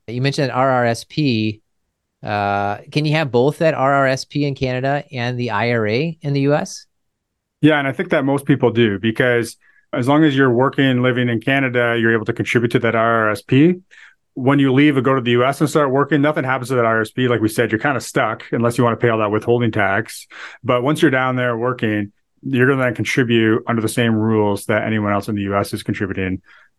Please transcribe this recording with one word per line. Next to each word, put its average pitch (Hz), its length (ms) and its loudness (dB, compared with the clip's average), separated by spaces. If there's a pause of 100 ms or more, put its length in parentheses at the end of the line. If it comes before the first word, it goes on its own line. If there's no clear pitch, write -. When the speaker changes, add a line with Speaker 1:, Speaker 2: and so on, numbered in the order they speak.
Speaker 1:
you 123 140 -6
mentioned 139 300 -2
R 131 180 0
R 123 160 2
S 117 200 -2
P. 110 560 -2 (600)
Uh, 101 580 -2 (120)
can 151 140 -2
you 151 80 0
have 151 180 -2
both 131 280 2
that 160 140 2
R 131 200 0
R 139 140 2
S 135 180 -2
P 147 200 -4
in 139 100 -4
Canada 135 560 -4
and 123 280 -6
the 120 120 -4
I 110 200 0
R 110 160 0
A 147 340 -2
in 143 120 -4
the 139 80 -2
U 143 120 2
S? 180 320 -6 (760)
Speaker 2:
Yeah, 151 180 6
and 139 80 -2
I 135 60 -4
think 185 160 -6
that 143 160 0
most 139 200 -2
people 123 240 2
do, 107 300 2
because 117 560 -2 (380)
as 127 140 -2
long 151 180 4
as 139 100 2
you're 135 160 4
working, 131 500 2
living 123 280 0
in 117 100 -2
Canada, 123 580 0
you're 113 160 2
able 107 120 0
to 117 80 -4
contribute 120 380 0
to 131 80 2
that 117 140 0
R 113 300 2
R 107 60 2
S 104 120 -4
P. 156 340 4 (580)
When 139 260 0
you 135 140 2
leave 143 240 4
and 131 80 0
go 135 100 2
to 131 60 -2
the 120 100 -2
U 120 140 2
S 135 160 -2
and 156 80 0
start 147 200 0
working, 139 320 0
nothing 151 220 0
happens 131 240 -4
to 131 80 -2
that 120 80 2
R 113 140 2
R 110 40 0
S 107 100 -6
P. 127 180 -2
Like 117 100 0
we 107 80 0
said, 110 240 0
you're 107 80 0
kinda 139 220 -2
stuck 113 500 -4
unless 120 260 -2
you 127 60 4
wanna 113 140 2
pay 120 100 0
all 113 120 2
that 104 120 0
withholding 120 400 0
tax. 104 560 -2 (340)
But 123 220 0
once 156 180 0
you're 156 80 6
down 131 280 0
there 123 200 -2
working, 113 540 -2 (320)
you're 127 240 2
gonna 135 160 2
then 120 120 0
contribute 113 680 2
under 113 160 -2
the 110 60 0
same 117 260 0
rules 107 520 0
that 107 180 0
anyone 107 300 -2
else 101 160 -4
in 107 60 -4
the 101 80 -4
U 98 120 -4
S 101 180 -2
is 104 100 -8
contributing 95 580 -6 (360)